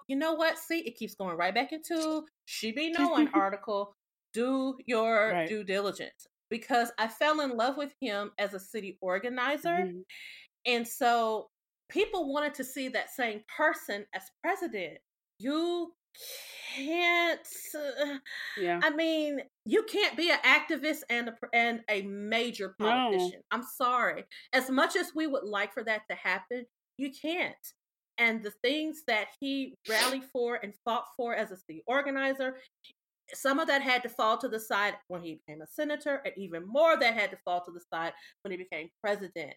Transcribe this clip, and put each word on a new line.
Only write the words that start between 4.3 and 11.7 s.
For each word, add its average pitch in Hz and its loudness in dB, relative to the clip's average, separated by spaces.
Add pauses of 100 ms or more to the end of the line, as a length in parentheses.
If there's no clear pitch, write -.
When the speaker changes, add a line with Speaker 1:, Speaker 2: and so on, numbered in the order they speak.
Speaker 1:
Do 262 0
your 226 4
Speaker 2:
Right. 170 2
Speaker 1:
due 214 -4
diligence. 190 -4 (240)
Because 233 2
I 220 2
fell 302 2
in 269 0
love 254 2
with 285 -4
him 208 -2
as 196 0
a 190 -8
city 196 -8
organizer. 247 0
Speaker 2:
Mm-hmm. 359 0 (680)
Speaker 1:
And 240 2
so 233 2 (420)